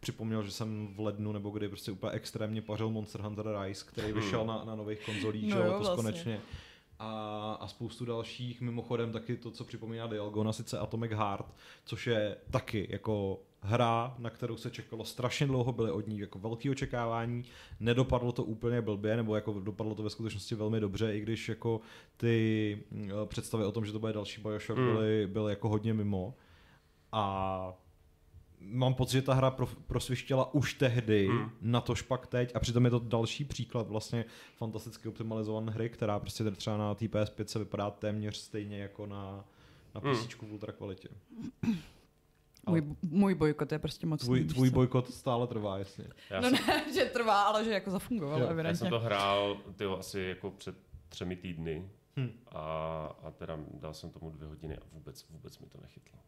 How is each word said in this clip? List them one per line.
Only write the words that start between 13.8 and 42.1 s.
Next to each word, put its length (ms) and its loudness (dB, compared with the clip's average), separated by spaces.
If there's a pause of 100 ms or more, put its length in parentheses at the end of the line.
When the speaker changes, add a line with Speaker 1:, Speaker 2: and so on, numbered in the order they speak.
Speaker 1:
na 120 -4
kterou 260 -6
se 140 -6
čekalo 340 -8
strašně 420 0
dlouho, 260 4
byly 180 2
od 160 0
ní 120 -4
jako 200 -8
velký 320 -2
očekávání, 720 0 (360)
nedopadlo 520 4
to 120 0
úplně 380 0
blbě, 340 2
nebo 180 2
jako 260 0
dopadlo 340 -2
to 80 -6
ve 80 -2
skutečnosti 440 -4
velmi 260 2
dobře, 360 2
i 40 0
když 280 -2
jako 320 0 (360)
ty, 600 4 (120)
mm, 200 -6 (160)
představy 380 -2
o 80 2
tom, 140 0
že 60 -4
to 60 -4
bude 140 -2
další 280 -4
Bioshock, 380 -2
Speaker 2:
Hmm. 140 6
Speaker 1:
byly, 340 4
byly 260 0
jako 160 0
hodně 260 2
mimo. 400 0 (760)
A 640 0 (840)
mám 340 2
pocit, 180 2
že 100 6
ta 120 4
hra 160 6
prof-, 260 -4 (100)
prosvištěla 680 0
už 200 4
tehdy, 540 6
Speaker 2:
Hmm. 220 2 (100)
Speaker 1:
natož 420 2
pak 240 -2
teď, 280 0
a 60 2
přitom 240 6
je 60 8
to 80 4
další 460 0
příklad 440 -2
vlastně 360 -2 (320)
fantasticky 520 -6
optimalizované 640 -2
hry, 180 0
která 280 0
prostě 320 -2
třeba 260 -2
na 180 2
té 140 -2
P 120 2
S 100 2
pět 200 -6
se 80 -4
vypadá 320 -2
téměř 460 -4
stejně 420 -6
jako 280 -8
na, 380 -10 (500)
na 60 -6
Speaker 2:
Hmm. 160 2
Speaker 1:
P 60 0
C 60 -6
čku 180 -12
v 60 -10
ultra 200 -8
kvalitě. 360 -10 (1600)